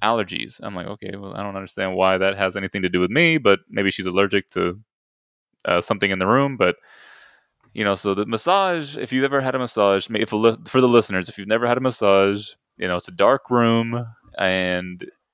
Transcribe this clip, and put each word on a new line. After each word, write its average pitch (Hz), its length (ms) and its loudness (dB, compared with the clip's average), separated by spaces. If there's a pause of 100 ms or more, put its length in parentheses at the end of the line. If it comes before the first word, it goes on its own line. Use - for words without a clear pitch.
allergies." 107 580 -2
I'm 101 140 -10
like, 90 120 -8
"Okay, 101 280 -12
well, 98 200 -14
I 101 60 -8
don't 101 140 -8
understand 95 400 -6
why 92 240 4
that 98 180 0
has 95 180 -2
anything 98 280 -6
to 90 60 2
do 90 100 -6
with 90 120 2
me, 160 280 2
but 104 200 4 (100)
maybe 104 200 0
she's 92 160 -4
allergic 98 460 0
to, 90 280 -2 (880)
uh, 87 160 2
something 98 300 0
in 95 80 -2
the 92 80 0
room." 135 280 2
But, 92 200 2 (1000)
you 110 100 -4
know, 101 120 2
so 98 180 -2
the 101 140 -2
massage, 165 680 -2
if - 160 -10
you've 131 140 0
ever 139 160 0
had 131 140 -2
a 131 40 -2
massage, 101 500 2
may-, 107 120 -2
if 110 120 -4
a 107 40 0
li-, 113 280 4
for - 160 2
the 127 60 6
listeners, 104 420 2
if - 100 -16
you've 98 80 -12
never 113 200 0
had 120 100 2
a 123 40 -4
massage, 104 680 2 (280)
you 92 100 -6
know, 90 100 -2
it's 87 100 -10
a - 40 -18
dark 101 380 2
room 117 560 2 (340)
and, 90 720 -2 (240)